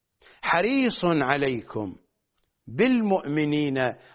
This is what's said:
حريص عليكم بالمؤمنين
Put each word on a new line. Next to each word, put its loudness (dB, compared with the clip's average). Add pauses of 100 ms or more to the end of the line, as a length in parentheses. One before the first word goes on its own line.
(420)
حريص 0
عليكم -2 (680)
بالمؤمنين 0 (360)